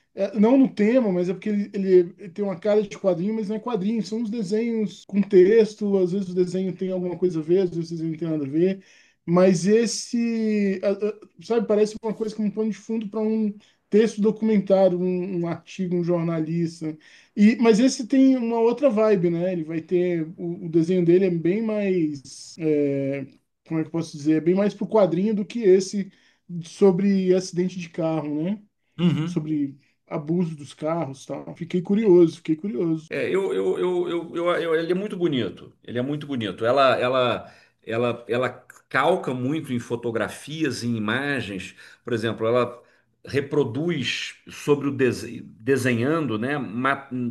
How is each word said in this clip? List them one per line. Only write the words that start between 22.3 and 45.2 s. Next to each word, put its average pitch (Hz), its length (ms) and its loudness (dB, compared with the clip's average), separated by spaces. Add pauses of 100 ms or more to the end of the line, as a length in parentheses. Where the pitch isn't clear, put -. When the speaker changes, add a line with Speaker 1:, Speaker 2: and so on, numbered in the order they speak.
Speaker 1:
é, 139 680 -2 (400)
como 160 140 -2
é - 20 -2
que 147 60 -6
eu - 40 -14
posso 165 240 -6
dizer? 151 220 0
É - 20 2
bem 170 140 2
mais 202 200 0
pro 202 120 -6
quadrinho 202 480 2
do 202 100 -2
que - 180 -8
esse 190 480 2 (540)
sobre 190 720 2
acidente 185 440 -2
de 170 100 -12
carro, 156 540 -4
né? 202 180 -4 (380)
Speaker 2:
Uhum. 156 300 2
Speaker 1:
Sobre 151 480 -4 (300)
abuso 160 500 -4
dos 143 180 -18
carros 151 500 -6
e - 40 -20
tal. 143 280 -12
Fiquei 175 260 -4
curioso, 180 540 6
fiquei 156 200 -2
curioso. 165 540 -4
Speaker 2:
É, 139 180 -4
eu, 190 240 -2
eu, 185 260 -2
eu, 180 300 -2
eu, 165 280 -6
eu, 170 200 -2
eu, 160 200 0
ele 165 160 -2
é - 20 2
muito 208 220 -4
bonito. 127 560 -2 (120)
Ele 113 140 -8
é 123 40 -2
muito 147 240 -6
bonito. 110 380 -4
Ela, 127 340 4
ela, 123 540 0 (320)
ela, 117 440 -2
ela 120 200 -2 (400)
calca 151 460 0
muito 127 380 -4
em 120 80 -2
fotografias, 117 1040 -6
em 117 120 -2
imagens. 107 800 -4 (300)
Por 120 80 -6
exemplo, 110 340 -2
ela 120 340 0 (460)
reproduz 139 1080 -4 (120)
sobre 139 400 -2
o 131 40 -2
dese-, 117 500 -2